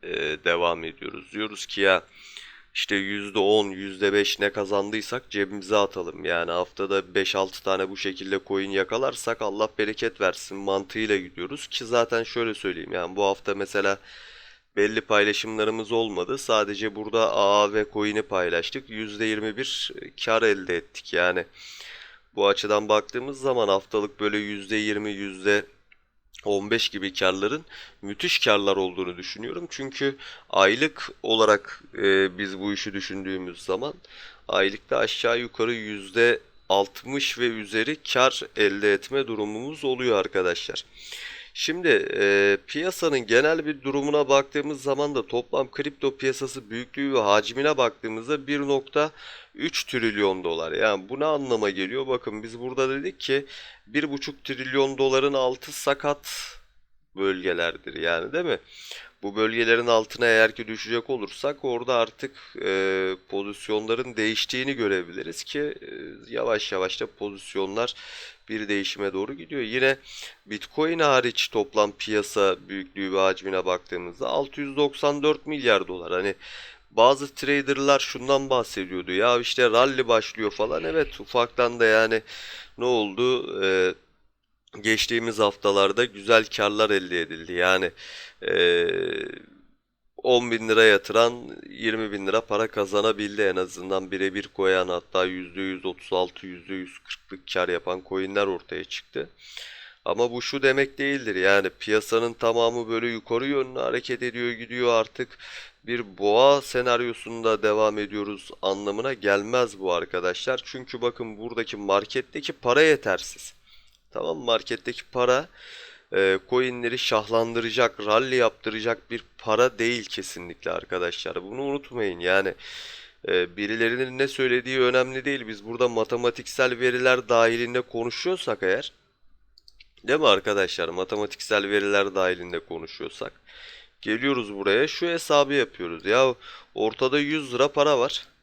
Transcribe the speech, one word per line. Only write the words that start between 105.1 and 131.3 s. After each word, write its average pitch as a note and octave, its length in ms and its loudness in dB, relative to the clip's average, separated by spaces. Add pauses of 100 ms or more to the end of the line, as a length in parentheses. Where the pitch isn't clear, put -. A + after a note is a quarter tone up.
bir A2+ 340 -8
boğa B2 440 6
senaryosunda A#2 1040 0
devam G#2+ 360 4
ediyoruz G#2 520 -6 (100)
anlamına G2+ 520 -2
gelmez G2+ 640 2
bu F#2 140 0
arkadaşlar. F2+ 720 -2
Çünkü B2 360 -10
bakın A#2 360 -4
buradaki A2+ 400 -8
marketteki G#2 760 -2
para B2+ 280 4
yetersiz. - 720 2 (580)
Tamam E2 260 -4
mı? C3 80 -10
Marketteki A#2 560 -2 (100)
para, B2+ 360 2 (680)
e, F#2+ 260 4 (100)
coinleri B2 480 0
şahlandıracak, A2+ 1080 0
rally B2 300 2
yaptıracak A2+ 760 -2
bir A#2+ 120 -10 (140)
para A2+ 420 2
değil A#2 260 -2
kesinlikle F2 640 -10
arkadaşlar. F2 720 -6
Bunu A2+ 180 -10
unutmayın. B2 580 -4
Yani, F#2 340 2 (760)
e, F2+ 300 0
birilerinin A2+ 600 -2
ne C3+ 100 2
söylediği B2+ 520 0
önemli B2+ 460 2
değil. C3+ 220 -4
Biz G#2 180 -14
burada A#2 220 0
matematiksel A#2+ 920 0
veriler B2+ 500 2
dahilinde A#2 520 4
konuşuyorsak A#2+ 800 -4
eğer, G2 300 -2 (1080)
değil D3 160 2
mi D3 80 4
arkadaşlar? G2 640 2
Matematiksel G2+ 800 -2